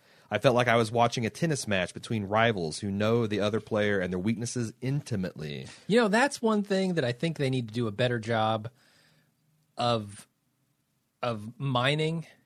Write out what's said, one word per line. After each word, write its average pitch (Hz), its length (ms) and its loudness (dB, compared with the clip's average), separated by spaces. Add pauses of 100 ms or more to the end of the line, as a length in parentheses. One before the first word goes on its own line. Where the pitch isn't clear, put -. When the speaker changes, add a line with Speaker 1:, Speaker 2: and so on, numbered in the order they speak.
(300)
Speaker 1:
I 107 80 0
felt 127 160 4
like 123 140 4
I 117 80 4
was 117 160 2
watching 117 340 2
a 104 40 0
tennis 160 360 -2
match 95 280 0
between 110 300 -4
rivals 101 540 2
who 104 140 -4
know 110 340 2
the 104 140 -2
other 104 180 0
player 104 400 0
and 90 140 -2
their 92 80 -2
weaknesses 113 600 -4
intimately. 92 840 -6 (220)
Speaker 2:
You 220 120 4
know, 226 80 4
that's 240 320 2
one 220 220 2
thing 190 320 0
that 156 100 2
I 120 80 0
think - 260 -4
they 135 120 0
need 127 180 -2
to 107 60 -14
do 120 140 0
a 104 40 -6
better 123 280 0
job 110 480 0 (1080)
of, 110 520 -2 (960)
of 113 360 -4
mining 147 680 0 (200)